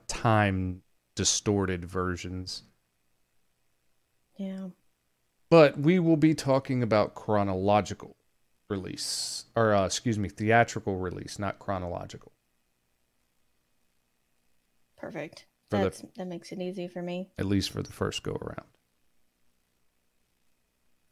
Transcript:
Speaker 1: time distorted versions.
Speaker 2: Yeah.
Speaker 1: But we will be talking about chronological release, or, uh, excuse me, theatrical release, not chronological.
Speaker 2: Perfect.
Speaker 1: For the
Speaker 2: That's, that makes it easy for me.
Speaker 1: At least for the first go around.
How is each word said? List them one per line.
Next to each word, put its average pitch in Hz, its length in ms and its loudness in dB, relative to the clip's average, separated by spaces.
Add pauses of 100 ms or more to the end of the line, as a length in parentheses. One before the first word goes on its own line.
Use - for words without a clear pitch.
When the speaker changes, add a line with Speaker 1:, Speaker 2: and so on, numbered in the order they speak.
Speaker 1:
time 95 720 0 (340)
distorted 95 720 0
versions. 92 760 -6 (1700)
Speaker 2:
Yeah. 190 320 -10 (840)
Speaker 1:
But 147 300 10
we 170 200 6
will 165 180 4
be 156 180 4
talking 131 480 0
about 107 320 2
chronological 101 1000 0 (520)
release, - 760 -6 (100)
or, 110 180 4
uh, 98 120 4
excuse 107 340 -2
me, 98 80 -2
theatrical 110 680 2
release, 92 420 -8
not 101 180 -6
chronological. 92 760 -8 (2750)
Speaker 2:
Perfect. - 480 -12 (240)
Speaker 1:
For 104 80 -2
the 98 60 2
Speaker 2:
That's, - 200 -4 (140)
that 185 100 -8
makes 175 240 -12
it 185 80 -10
easy 180 300 -8
for 180 120 -10
me. 180 360 -8
Speaker 1:
At 98 80 -4
least 98 240 0
for - 120 -8
the - 120 -12
first - 300 -6
go 50 100 -6
around. - 340 -10 (2500)